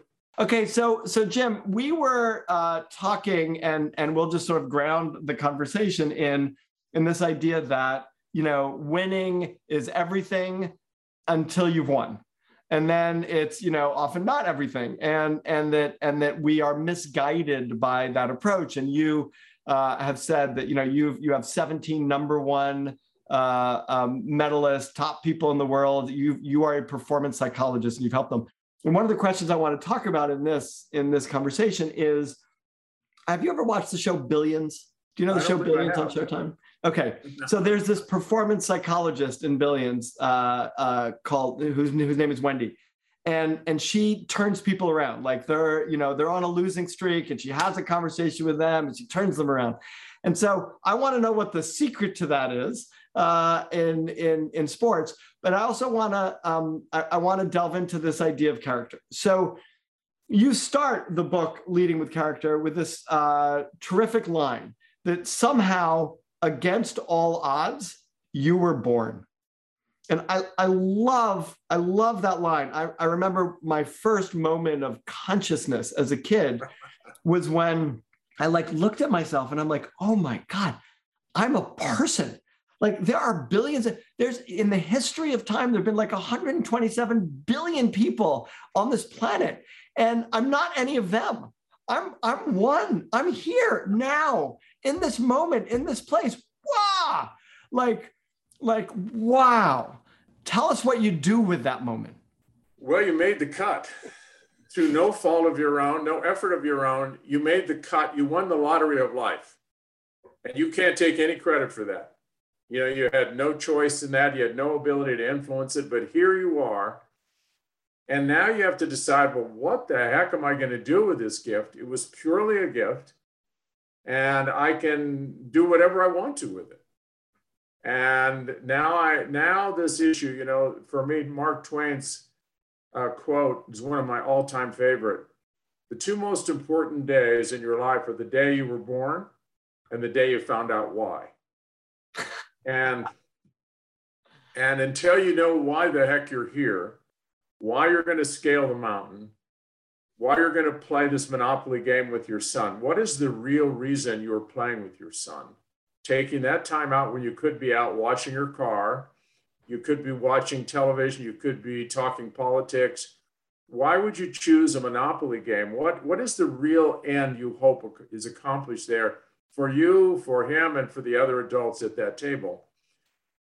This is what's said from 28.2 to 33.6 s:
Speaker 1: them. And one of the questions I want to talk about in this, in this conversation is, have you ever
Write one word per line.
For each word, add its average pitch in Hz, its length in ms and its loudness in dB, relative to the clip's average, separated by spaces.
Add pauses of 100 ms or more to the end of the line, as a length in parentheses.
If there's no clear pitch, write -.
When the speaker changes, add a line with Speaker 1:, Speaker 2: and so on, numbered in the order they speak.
Speaker 1:
them. 117 160 -2 (380)
And 160 100 4
one 202 80 6
of 220 80 2
the 208 60 2
questions 185 340 0
I 170 60 4
want 151 240 0
to - 40 -16
talk 226 220 -2
about 147 240 0
in 143 140 -4
this, - 480 -2
in 143 180 0
this 139 160 2
conversation 156 720 0
is, 147 400 0 (880)
have 170 160 0
you 349 80 2
ever 285 140 -2